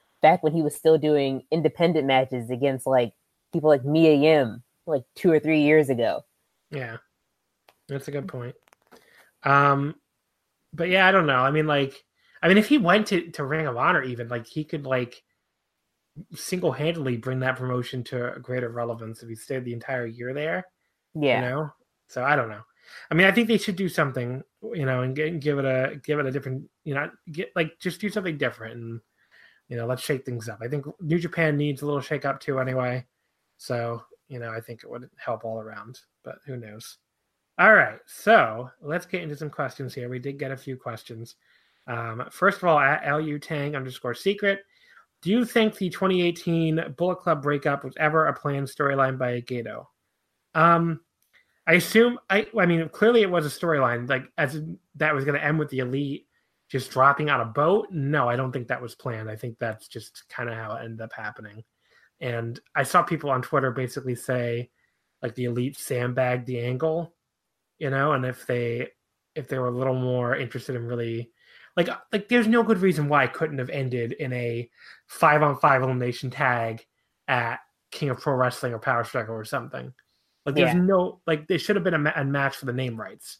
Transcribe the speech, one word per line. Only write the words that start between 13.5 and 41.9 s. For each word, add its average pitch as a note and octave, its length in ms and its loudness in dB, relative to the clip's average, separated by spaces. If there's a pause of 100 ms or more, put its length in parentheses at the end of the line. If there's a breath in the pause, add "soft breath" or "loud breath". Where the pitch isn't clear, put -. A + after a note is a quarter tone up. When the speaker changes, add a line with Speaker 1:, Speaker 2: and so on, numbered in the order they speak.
Speaker 2:
of A#2+ 120 -4
Honor D3 260 2
even, B2 240 -6
like, A#2 180 -6
he - 180 -8
could, D3+ 220 -8
like, B2+ 380 -2 (1080)
single-handedly D3+ 840 -4
bring C3 220 -6
that B2+ 160 -2
promotion B2 480 -4
to B2 300 -6
a - 60 -14
greater B2 300 -6
relevance A#2 540 -8
if A#2 60 -16
he A2+ 60 -12
stayed B2+ 300 -8
the A#2+ 80 -8
entire A#2+ 320 -6
year A#2+ 280 -10
there. D#3+ 320 -6 (500)
Speaker 1:
Yeah. C3+ 260 2
Speaker 2:
You A#2+ 80 -4
know? D3 200 -4 (380)
So B2 160 -6
I C#3+ 120 4
don't A#2+ 140 0
know. G#2+ 120 -14 (500 loud breath)
I - 20 0
mean, F3+ 140 6
I F#3+ 40 8
think A3+ 160 4
they A3+ 100 4
should F#3+ 180 -2
do F#3 120 -2
something, B2+ 560 -2 (300)
you D#3 120 -4
know, B2+ 160 0
and C3 140 -4
g-, D3+ 160 -2
give C#3+ 280 -2
it C3+ 60 -2
a, C3 380 0
give D3+ 160 -2
it C#3+ 60 -2
a C3 60 -2
different, C3 380 -8 (140)
you D3 100 -6
know, C#3+ 160 -4 (220)
get, D#3 240 -8
like, D#3+ 240 -4
just - 220 -6
do G#3 80 -4
something F#3 280 -4
different A#2 380 -6
and, A#2 260 -12 (680 soft breath)
you B2 100 -8
know, A#2 80 -4
let's B2 160 -4
shake C3+ 240 -4
things A2+ 240 -8
up. G#2 120 -14
I A#2 60 -8
think C#3 180 -4 (140)
New E3+ 200 0
Japan E3 360 0
needs D3 260 -2
a D3 40 -6
little D3 160 -2
shake C#3+ 240 -6
up C#3 140 -4
too C3+ 200 -4
anyway. B2+ 460 -2 (520)
So, A#2 460 -6 (240)
you B2+ 120 -12
know, A#2 120 -10
I A2+ 80 -8
think A2+ 240 -14
it - 60 -20
would B2 280 -14
help A2+ 280 -8
all A2+ 140 -6
around, A2 400 -16 (240)
but - 220 -14
who C3 120 -10
knows? A2 400 -16 (640)
All A3 140 10
right, C#3 320 4
so B2+ 640 2 (120)
let's E3 240 -6
get F3+ 160 -8
into D3+ 140 -8
some D3+ 140 -10
questions C3+ 440 -8
here. B2 160 -10
We B2+ 80 -8
did C#3 220 -10
get C3+ 120 -6
a C3 60 -8
few C3 200 -12
questions. A2+ 580 -14 (520)
Um, A#2 440 -8